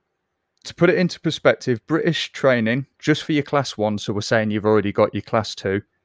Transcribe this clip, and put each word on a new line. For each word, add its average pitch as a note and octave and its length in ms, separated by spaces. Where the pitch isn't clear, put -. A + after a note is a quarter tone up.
to - 140
put F3 140
it D#3 60
into F3+ 220
perspective, B2+ 720
British D#3+ 420
training, B2 560
just - 240
for E3 80
your D3 100
class C#3+ 340
one, G#2 220
so - 140
we're G2+ 80
saying G#2+ 320
you've G#2 120
already G#2 280
got G#2+ 200
your G2+ 100
class - 340
two, G2+ 260